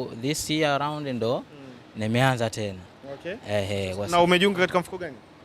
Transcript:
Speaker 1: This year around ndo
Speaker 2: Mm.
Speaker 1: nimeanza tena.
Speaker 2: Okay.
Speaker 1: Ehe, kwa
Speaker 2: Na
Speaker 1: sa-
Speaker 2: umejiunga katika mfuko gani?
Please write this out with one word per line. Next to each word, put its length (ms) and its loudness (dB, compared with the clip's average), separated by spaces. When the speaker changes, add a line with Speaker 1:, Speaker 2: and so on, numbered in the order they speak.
Speaker 1:
This 280 -2
year 220 2
around 360 -2
ndo 300 0
Speaker 2:
Mm. 60 -8
Speaker 1:
nimeanza 540 2
tena. 300 -6
Speaker 2:
Okay. 200 -10
Speaker 1:
Ehe, 460 -2
kwa 100 -4
Speaker 2:
Na 60 -6
Speaker 1:
sa- 100 6
Speaker 2:
umejiunga 380 6
katika 200 2
mfuko 180 -6
gani? 180 -10